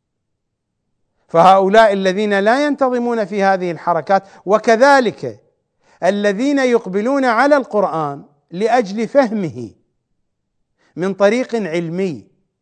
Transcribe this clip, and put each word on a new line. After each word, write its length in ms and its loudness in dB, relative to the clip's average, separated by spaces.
فهؤلاء 680 4
الذين 460 0
لا 260 0
ينتظمون 600 -2
في 180 -4
هذه 280 0
الحركات، 560 -2
وكذلك 1000 2
الذين 560 0
يقبلون 680 -2
على 320 2
القرآن 680 -4
لأجل 560 -2
فهمه 640 -2
من 180 -4
طريق 420 0
علمي، 720 -6